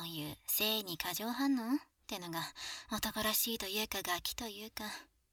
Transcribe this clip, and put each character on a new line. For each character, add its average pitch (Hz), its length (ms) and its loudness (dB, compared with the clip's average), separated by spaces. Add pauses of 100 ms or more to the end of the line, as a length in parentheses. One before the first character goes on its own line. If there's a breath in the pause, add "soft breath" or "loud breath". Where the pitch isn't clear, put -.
う 170 60 -4
い 151 220 -4
う 156 60 -8 (100)
性 214 360 4
に 180 160 -4
過 180 160 0
剰 226 160 -2
反 269 260 4
応 240 200 2
っ - 20 6 (280)
て 202 120 -4
の 175 120 -6
が 165 120 0 (500 loud breath)
男 214 300 0
ら 214 120 4
し 226 200 4
い 220 40 -4
と 202 80 -4
い 208 180 0
う 208 40 -6
か、 196 140 -2
ガ 339 180 2
キ - 160 -2
と 240 100 -6
い 208 200 -8
う 233 40 -12
か。 - 140 -8 (480)